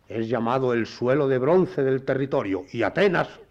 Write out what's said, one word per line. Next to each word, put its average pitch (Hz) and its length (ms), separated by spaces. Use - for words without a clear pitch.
es 113 220
llamado 123 460
el 110 120
suelo 135 400
de 135 120
bronce 156 440
del 135 220
territorio 123 680
y 113 120
Atenas 170 580